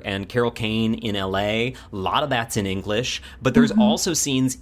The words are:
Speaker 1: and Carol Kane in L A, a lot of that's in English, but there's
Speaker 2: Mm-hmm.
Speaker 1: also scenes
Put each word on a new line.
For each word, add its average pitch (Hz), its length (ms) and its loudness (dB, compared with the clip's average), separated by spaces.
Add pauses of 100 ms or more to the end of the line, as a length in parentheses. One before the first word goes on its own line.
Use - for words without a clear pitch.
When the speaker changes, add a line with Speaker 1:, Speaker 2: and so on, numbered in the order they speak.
Speaker 1:
and 98 240 -4
Carol 120 220 0
Kane 110 420 0
in 110 220 -4
L 95 200 -2
A, 110 380 0
a - 220 -16
lot 95 260 -2
of 151 80 -2
that's 117 260 -2
in 101 120 0
English, 101 520 -4 (220)
but 135 140 2
there's 233 160 6
Speaker 2:
Mm-hmm. 214 100 4
Speaker 1:
also 180 320 4
scenes 131 480 0